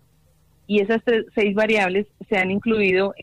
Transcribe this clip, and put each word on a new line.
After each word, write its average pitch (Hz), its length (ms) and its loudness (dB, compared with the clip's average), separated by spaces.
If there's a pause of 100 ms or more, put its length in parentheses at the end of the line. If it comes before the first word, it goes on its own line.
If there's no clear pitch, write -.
(680)
Y 208 140 2
esas 220 240 0
tres, 226 280 0
seis 208 220 0
variables 208 500 0 (220)
se 220 80 -2
han 185 160 0
incluido 196 720 0